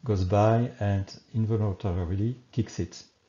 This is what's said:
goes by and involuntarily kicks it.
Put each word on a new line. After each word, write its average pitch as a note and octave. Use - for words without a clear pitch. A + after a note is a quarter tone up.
goes F#2+
by A2
and G2
involuntarily G#2
kicks -
it. -